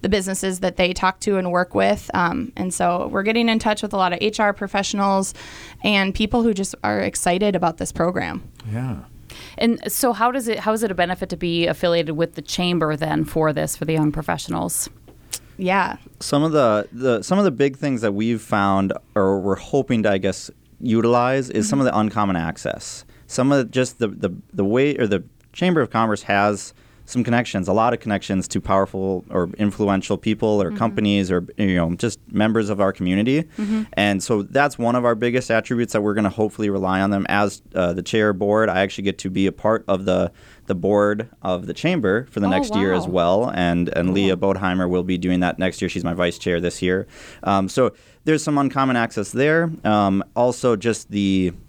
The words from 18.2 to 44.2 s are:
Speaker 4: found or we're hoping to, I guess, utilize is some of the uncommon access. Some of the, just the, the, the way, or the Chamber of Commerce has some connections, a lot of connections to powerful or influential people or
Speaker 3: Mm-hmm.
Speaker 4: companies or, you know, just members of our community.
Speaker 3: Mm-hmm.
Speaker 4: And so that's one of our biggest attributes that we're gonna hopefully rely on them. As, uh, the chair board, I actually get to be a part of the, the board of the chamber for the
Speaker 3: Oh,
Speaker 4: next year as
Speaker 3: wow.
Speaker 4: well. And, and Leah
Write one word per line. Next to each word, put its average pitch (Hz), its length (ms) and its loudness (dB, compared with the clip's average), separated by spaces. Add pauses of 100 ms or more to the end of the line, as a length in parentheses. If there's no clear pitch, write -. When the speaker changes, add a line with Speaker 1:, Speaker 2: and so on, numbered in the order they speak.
Speaker 4:
found 98 520 2 (220)
or 98 240 2
we're 95 180 0
hoping 123 460 0
to, 104 80 2
I 98 60 2
guess, 95 320 -4 (320)
utilize 120 680 2
is - 180 0
some 139 120 0
of 135 60 2
the 113 120 2
uncommon 104 400 0
access. - 680 -6 (240)
Some 131 240 0
of 143 60 4
the, 127 80 2
just 127 340 -2
the, 113 80 0
the, 95 260 -4 (200)
the 101 120 0
way, 131 320 2
or 113 100 2
the 95 160 0 (280)
Chamber 175 300 2
of 117 100 0
Commerce 113 320 0
has 101 500 0 (320)
some 123 180 -2
connections, 117 440 0
a 95 60 2
lot 113 180 4
of 117 80 -2
connections 98 480 -2
to - 140 -4
powerful 95 680 0
or 87 260 0
influential 98 580 0
people 107 460 0
or 90 80 2
Speaker 3:
Mm-hmm. 208 80 -6
Speaker 4:
companies 101 540 0
or, 90 120 0 (140)
you 98 180 2
know, 87 200 2
just - 240 -2 (120)
members 107 380 2
of 98 100 -2
our 95 140 2
community. 104 480 0 (160)
Speaker 3:
Mm-hmm. 214 260 -2 (100)
Speaker 4:
And 101 280 0
so 104 220 -2
that's 139 340 0
one 120 180 0
of 123 100 0
our 117 100 4
biggest 120 340 -2
attributes 117 440 0
that 107 80 2
we're 104 120 0
gonna 104 160 2
hopefully 104 400 -2
rely 95 320 0
on 98 80 2
them. 98 180 0
As, 101 360 0 (100)
uh, 87 200 0
the 90 100 -4
chair 107 280 2
board, 104 380 2
I 92 120 0
actually 98 240 -2
get 98 140 -2
to 95 120 -6
be 95 160 2
a 90 40 2
part 110 360 0
of 95 180 0
the, 90 260 2 (360)
the 101 80 0
board 104 520 2 (140)
of 92 240 -4
the 92 80 -8
chamber 131 560 0
for 104 120 -4
the 101 60 2
Speaker 3:
Oh, 95 40 2
Speaker 4:
next 95 240 0
year 98 180 2
as 87 140 -2
Speaker 3:
wow. 85 60 -4
Speaker 4:
well. 90 420 2
And, 87 340 0
and 92 240 0
Leah 95 240 2